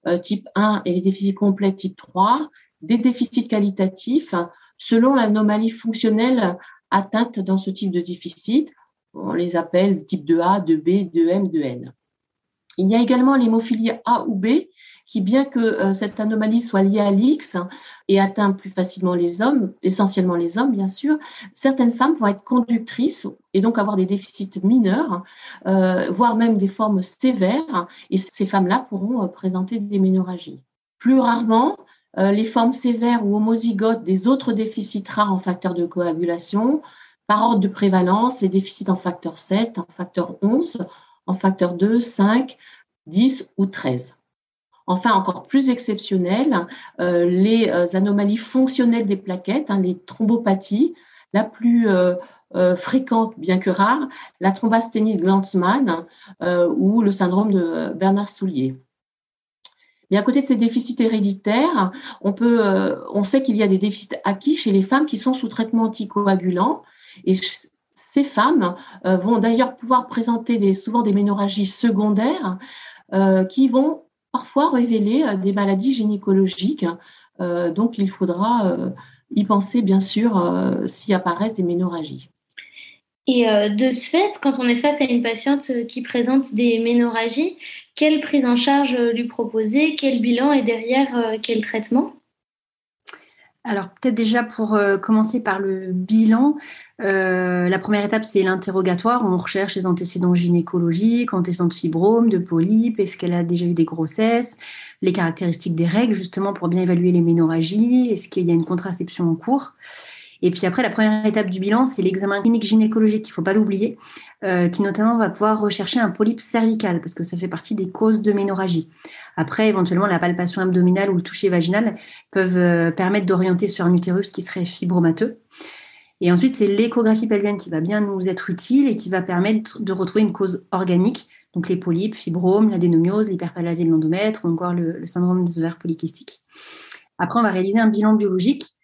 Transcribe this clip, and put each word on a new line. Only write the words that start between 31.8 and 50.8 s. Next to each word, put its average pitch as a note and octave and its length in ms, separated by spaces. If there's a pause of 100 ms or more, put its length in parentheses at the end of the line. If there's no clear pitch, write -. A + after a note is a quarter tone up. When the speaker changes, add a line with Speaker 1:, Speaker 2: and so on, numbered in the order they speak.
Speaker 1:
euh, G3 140
les G#3+ 140
formes A#3+ 280
sévères A#3 500
ou G3+ 120
homozygotes A3+ 680
des F#3 240
autres C4 260
déficits G#3+ 540
rares G3+ 260
en F#3 40
facteurs F3+ 380
de F3 100
coagulation, F3 960 (460)
par G#3+ 160
ordre A#3 160
de F#3+ 80
prévalence, F#3+ 720
les F#3+ 80
déficits F#3+ 400
en F#3 60
facteur - 420
sept, A3+ 400
en F3+ 120
facteur - 520
onze, B3 360 (480)
en F#3 80
facteur F#3+ 400
deux, G#3 260
cinq, A#3 580 (480)
dix A3 520
ou G3 80
treize. B2+ 500 (720)
Enfin, F#3 260
encore F#3+ 320
plus C4 260
exceptionnel, G3+ 1000 (320)
euh, F3 240
les, G3 460
euh, F3 240
anomalies G3+ 420
fonctionnelles A#3+ 680
des G3 100
plaquettes, F#3+ 560
hein, G3 80
les F3+ 180
thrombopathies, A3 960 (380)